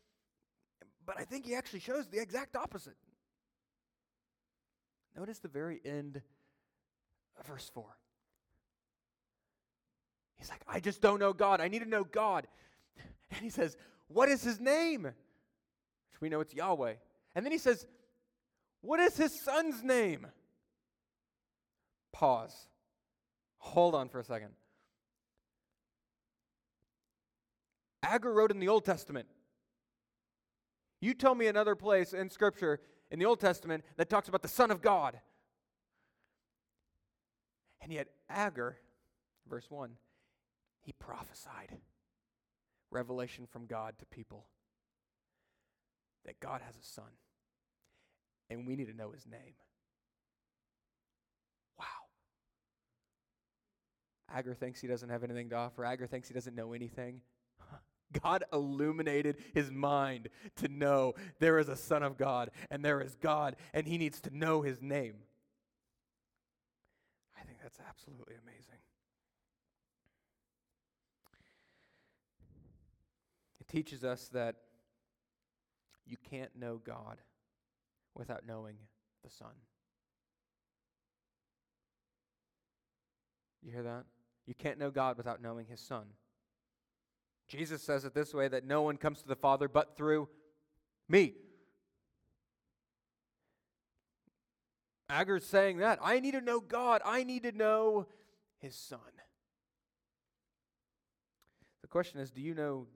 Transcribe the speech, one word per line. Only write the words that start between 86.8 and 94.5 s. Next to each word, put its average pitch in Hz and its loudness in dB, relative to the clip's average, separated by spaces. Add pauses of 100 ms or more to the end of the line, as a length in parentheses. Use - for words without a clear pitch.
Jesus 151 -8
says 139 -2
it 131 -8
this 147 -2
way, 139 2
that 131 -2
no 147 2
one 151 0
comes 147 -2
to - -20
the 135 -2
Father 139 4
but 147 2
through 151 2 (800)
me. 170 6 (3750)